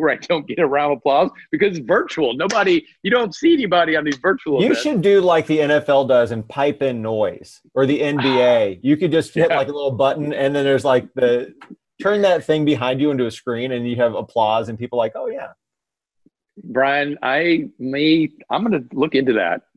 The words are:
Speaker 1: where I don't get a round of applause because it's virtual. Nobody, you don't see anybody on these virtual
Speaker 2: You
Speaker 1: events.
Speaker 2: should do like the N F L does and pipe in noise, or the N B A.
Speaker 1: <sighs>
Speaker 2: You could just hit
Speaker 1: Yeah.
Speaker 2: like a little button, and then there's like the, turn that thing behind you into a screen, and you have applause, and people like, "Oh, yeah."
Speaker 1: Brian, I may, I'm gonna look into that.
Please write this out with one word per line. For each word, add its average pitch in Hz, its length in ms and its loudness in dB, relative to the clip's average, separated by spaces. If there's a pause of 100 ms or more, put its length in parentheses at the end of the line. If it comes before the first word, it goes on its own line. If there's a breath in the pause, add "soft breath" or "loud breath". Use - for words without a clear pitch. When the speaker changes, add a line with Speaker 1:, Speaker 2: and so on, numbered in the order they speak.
Speaker 1:
where 147 80 2
I 120 60 -2
don't - 300 -4
get 117 120 -8
a 160 80 2
round 143 260 0
of 131 60 -4
applause 147 320 2 (200 loud breath)
because 175 280 0
it's 127 80 -12
virtual. 160 500 0
Nobody, 190 480 0 (180 soft breath)
you 196 80 -4
don't 233 240 0
see 339 200 2
anybody 175 420 0
on 151 80 -2
these 143 140 -4
virtual 160 420 -2
Speaker 2:
You 202 60 2
Speaker 1:
events. - 160 0
Speaker 2:
should 285 180 -2
do 196 220 4
like 165 240 2
the 156 160 0
N 147 80 0
F 147 180 0
L 139 160 4
does 120 280 2
and 113 160 -6
pipe 147 340 -2
in 123 180 -2
noise, 107 600 -4 (140)
or 135 120 2
the 143 160 0
N 147 160 -2
B 131 220 2
A. 113 400 2
Speaker 1:
<sighs> - 20 -18
Speaker 2:
You 143 160 2
could 165 140 0
just 160 200 0
hit 165 180 2
Speaker 1:
Yeah. 160 60 2
Speaker 2:
like 135 120 0
a 147 40 -8
little 143 200 -4
button, 147 420 0
and 139 200 0
then 143 100 0
there's 139 200 2
like 127 300 2
the, 123 400 0 (480)
turn 202 200 2
that 180 220 2
thing 156 220 0
behind 131 340 0
you 147 120 2
into 127 140 0
a 110 40 -4
screen, 123 420 -6
and 120 160 -4
you 120 80 -4
have 117 180 0
applause, 110 540 -2
and 113 100 -10
people 120 200 -6
like, 113 160 -2
"Oh, 135 140 -8
yeah." 254 240 -10 (1120)
Speaker 1:
Brian, 139 580 -2
I 156 460 0 (100)
may, 151 500 0 (220)
I'm 147 120 -2
gonna 202 200 -2 (100)
look 139 220 -2
into 131 200 0
that. 87 280 -2 (140)